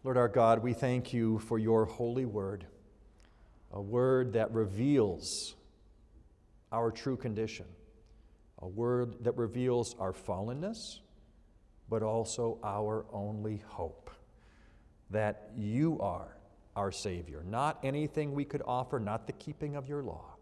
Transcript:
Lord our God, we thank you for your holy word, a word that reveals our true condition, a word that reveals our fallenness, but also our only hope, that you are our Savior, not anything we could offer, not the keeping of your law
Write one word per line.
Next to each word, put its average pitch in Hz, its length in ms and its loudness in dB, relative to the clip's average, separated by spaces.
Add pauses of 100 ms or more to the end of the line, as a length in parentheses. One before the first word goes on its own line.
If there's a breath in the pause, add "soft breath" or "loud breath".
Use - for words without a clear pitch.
Lord 127 140 4
our 120 100 8
God, 113 340 8
we 120 120 0
thank 123 400 0
you 113 240 4
for 113 200 0
your 110 280 6
holy 123 400 -2
word, 98 400 -4 (1040 soft breath)
a 101 80 -6
word 123 540 4
that 110 180 2
reveals 110 1040 2 (1120)
our 113 200 0
true 127 260 -4
condition, - 500 -4 (920 soft breath)
a 90 100 -10
word 120 560 0
that 120 140 2
reveals 120 600 0
our 95 140 -2
fallenness, 123 880 -6 (880)
but 110 140 0
also 113 600 0
our 107 480 -2
only 104 560 -4
hope, - 440 -8 (1000 soft breath)
that 104 480 -2
you 123 440 0
are 95 340 -4 (420)
our 98 160 2
Savior, 82 520 -4
not 127 380 0
anything 143 500 0
we 143 120 0
could 143 200 -4
offer, 127 360 0
not 110 260 -4
the - 60 -8
keeping 147 420 -8
of 139 140 -6
your 143 160 -6
law 85 380 -10